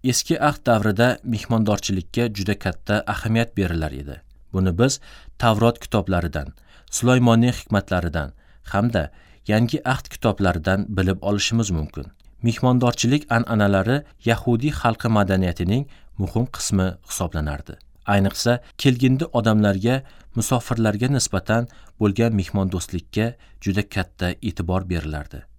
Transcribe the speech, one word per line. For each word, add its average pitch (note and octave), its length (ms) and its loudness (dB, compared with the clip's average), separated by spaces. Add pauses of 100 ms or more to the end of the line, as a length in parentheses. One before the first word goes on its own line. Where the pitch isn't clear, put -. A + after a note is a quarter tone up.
Eski B2+ 380 0
ahd D3 240 0
davrida A2 440 4 (120)
mehmondorchilikka G#2+ 1120 -2
juda G2 260 -2
katta - 460 -2
ahamiyat A2+ 520 -2
berilar E2 340 -2
edi. C#2 240 -12 (380)
Buni F#2 200 0
biz A#2+ 260 0 (360)
Tavrot A#2 440 2
kitoblaridan, E2+ 680 -2 (400)
Sulaymonning A#2+ 680 4
hikmatlaridan E2+ 800 -2 (300)
hamda G2+ 480 0 (360)
Yangi A2+ 380 2
ahd B2+ 240 -4
kitoblaridan G2 800 0
bilib F#2+ 320 0
olishimiz G#2 500 -2
mumkin. D2+ 340 -4 (360)
Mehmondorchilik B2 880 2
an'analari A2 720 2 (240)
Yahudiy A#2 480 0
xalqi - 360 -2
madaniyatining F#2+ 760 2 (300)
muhim A2+ 300 -2
qismi F#2+ 440 -2 (120)
hisoblanardi. D2+ 760 -6 (260)
Ayniqsa, G2+ 560 0 (140)
kelgindi C3 520 2
odamlarga, G#2+ 760 2 (280)
musofirlarga A2+ 800 0
nisbatan A#2+ 600 0 (280)
bo'lgan G#2+ 400 2
mehmondo'stlikka F#2+ 920 -2 (300)
juda G2+ 260 -2
katta - 520 -6
e'tibor F#2 520 -4
berilardi. D#2 520 -6 (200)